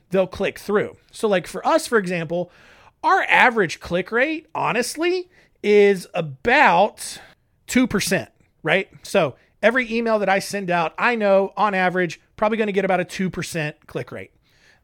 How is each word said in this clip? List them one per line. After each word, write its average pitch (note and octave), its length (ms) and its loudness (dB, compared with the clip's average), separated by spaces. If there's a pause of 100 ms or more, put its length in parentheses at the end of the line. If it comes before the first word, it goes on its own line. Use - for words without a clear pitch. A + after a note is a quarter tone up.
(100)
they'll F#3 160 2
click F3+ 320 -6
through. F#3 380 -2 (140)
So, - 160 -6
like, F#3 200 0
for - 200 -8
us, D#4+ 200 2
for A#3+ 100 0
example, F3 540 -2 (520)
our F4 260 4
average G#3 520 2
click F3+ 320 -6
rate, D4 420 -2
honestly, B3 760 -2 (320)
is G3+ 500 4
about G3+ 1080 2 (480)
two B3 200 2
percent, F3 420 -2 (340)
right? E3 280 0 (120)
So D#3+ 340 0 (260)
every A#3 280 2
email A3+ 280 0
that G3 100 -2
I G3 120 2
send G3 300 -6
out, E3+ 280 0
I A#3 160 0
know G3 420 2
on G3+ 180 0
average, F3+ 460 0 (160)
probably G#3+ 220 -2
gonna G#3+ 140 -2
get F#3+ 120 0
about F#3 160 0
a F3 60 -2
two F#3 240 -6
percent D#3 560 -8
click - 260 -10
rate. G2 200 -14 (520)